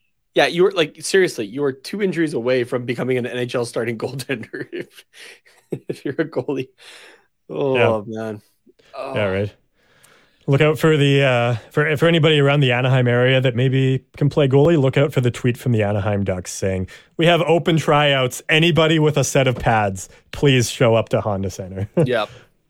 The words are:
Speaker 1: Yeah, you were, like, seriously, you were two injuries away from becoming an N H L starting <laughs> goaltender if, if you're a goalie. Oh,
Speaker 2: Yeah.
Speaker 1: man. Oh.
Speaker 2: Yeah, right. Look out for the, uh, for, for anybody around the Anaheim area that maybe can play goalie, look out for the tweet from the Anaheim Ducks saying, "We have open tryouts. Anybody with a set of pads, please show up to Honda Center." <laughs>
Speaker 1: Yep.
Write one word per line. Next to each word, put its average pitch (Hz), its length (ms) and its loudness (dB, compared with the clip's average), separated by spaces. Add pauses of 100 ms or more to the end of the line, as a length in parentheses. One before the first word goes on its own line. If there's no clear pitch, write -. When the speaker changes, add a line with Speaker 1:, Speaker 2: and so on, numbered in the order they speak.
(340)
Speaker 1:
Yeah, 156 140 4
you 170 160 0
were, 202 80 2
like, 160 300 -2
seriously, 175 440 0
you 123 160 -8
were 139 100 -2
two 196 300 -10
injuries 160 320 -2
away 123 300 -2
from 123 220 -6
becoming 123 320 -4
an 120 80 -4
N 120 120 -8
H 123 160 -6
L 120 100 -2
starting 117 340 -6
<laughs> - 0 -
goaltender 127 720 -10
if, - 320 -16 (680)
if - 340 -12
you're 139 100 -6
a 160 100 -4
goalie. 135 460 -6 (800)
Oh, 143 280 -4
Speaker 2:
Yeah. 110 280 0
Speaker 1:
man. 110 380 -10 (540)
Oh. 135 180 -10
Speaker 2:
Yeah, 107 160 -2
right. 98 240 -4 (960)
Look 139 120 4
out 151 180 2
for 156 180 4
the, 139 280 4
uh, 120 300 2 (180)
for, 151 240 0
for 160 100 2
anybody 165 320 4
around 143 220 4
the 131 100 4
Anaheim 127 380 2
area 127 320 4
that 123 160 0
maybe 131 480 0 (120)
can 147 120 2
play 147 180 2
goalie, 143 340 4
look 131 160 0
out 143 160 2
for 135 80 0
the 123 100 2
tweet 120 280 -2
from 123 140 -2
the 107 100 2
Anaheim 101 400 -2
Ducks 92 300 -6
saying, 95 340 -4 (300)
"We 165 100 2
have 170 160 4
open 160 360 2
tryouts. 147 680 0
Anybody 160 520 2
with 151 160 0
a 139 80 0
set 131 240 0
of 120 80 -2
pads, 104 520 -2 (220)
please 131 400 0
show 113 240 2
up 107 160 0
to 113 100 0
Honda 98 300 -4
Center." 95 460 -10
<laughs> 165 80 2
Speaker 1:
Yep. 117 260 -2 (400)